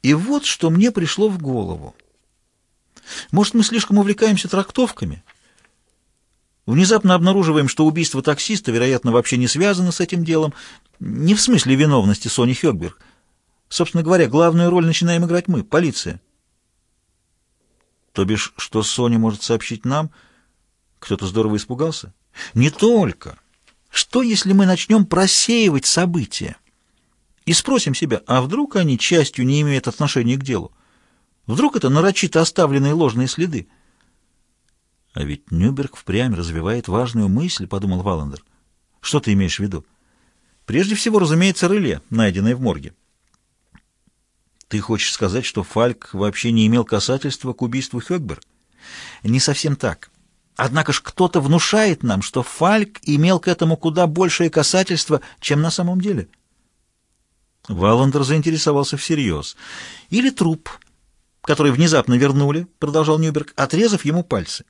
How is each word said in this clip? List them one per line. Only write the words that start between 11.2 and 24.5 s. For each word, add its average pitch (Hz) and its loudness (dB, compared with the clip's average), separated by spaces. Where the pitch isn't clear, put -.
в 208 0
смысле 147 2
виновности 127 2
Сони 123 0
Хекберг. 87 -2
Собственно 165 -2
говоря, 165 4
главную 170 4
роль 175 2
начинаем 170 0
играть 175 0
мы, 147 0
полиция. - -2
То 98 -2
бишь, 104 -4
что - -4
Соня 120 0
может 110 -2
сообщить 113 -4
нам? 147 -2
Кто-то 98 -6
здорово 107 0
испугался? 127 -6
Не 127 4
только. 202 0
Что, - -2
если 202 2